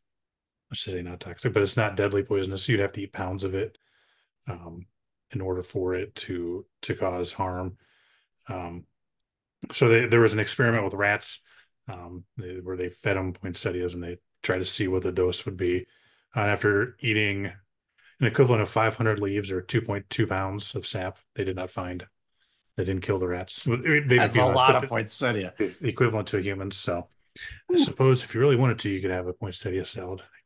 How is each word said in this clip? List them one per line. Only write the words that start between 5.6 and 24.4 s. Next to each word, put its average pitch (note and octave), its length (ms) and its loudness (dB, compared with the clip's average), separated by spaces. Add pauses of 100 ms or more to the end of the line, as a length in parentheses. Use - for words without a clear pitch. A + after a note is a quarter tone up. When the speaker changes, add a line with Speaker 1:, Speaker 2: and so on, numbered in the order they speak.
Speaker 1:
for F2+ 320 -2
it F#2 200 -6
to, F2 500 -6 (160)
to - 140 -4
cause F2+ 380 -4
harm. F#2 440 -4 (720)
Um, F2 360 -10 (880)
so B2 160 4
they, A2+ 180 6
there A#2 140 6
was A2 120 8
an G#2+ 80 2
experiment A#2 440 2
with F#2+ 100 -2
rats, G2+ 460 0 (460)
um, F2+ 380 -14 (140)
they, F2+ 240 -10
where F#2 160 -6
they F2+ 100 -2
fed G2 300 -2
'em F#2 160 -4
poinsettias F2+ 580 -4
and F2 100 -8
they F2 160 -10 (240)
tried F#2 160 0
to F#2 60 -2
see F#2+ 240 -2
what F#2 140 2
the F#2 100 -2
dose F2+ 320 0
would F#2+ 140 -8
be. F2+ 280 0 (480)
Uh, A#2 60 0
after G#2 600 2
eating G#2 460 0 (760)
an A#2+ 60 4
equivalent A#2+ 360 4
of G2 80 -2
five A2 260 2
hundred A2 240 0
leaves G2 300 -2
or F#2 100 -2
two G#2 220 -2
point G2+ 260 -6
two A2 180 0
pounds F#2+ 480 -4
of G2 120 -6
sap, F#2 320 -6 (160)
they G2+ 100 -4
did F#2 120 -4
not F#2 140 -8
find, F2+ 360 -8 (680)
they F#2+ 100 -2
didn't F#2+ 160 -2
kill G2 160 0
the F2+ 100 -2
rats. F2+ 360 -4
They, A2+ 120 2
they D3 240 2 (160)
Speaker 2:
That's - 180 4
Speaker 1:
didn't B2+ 140 6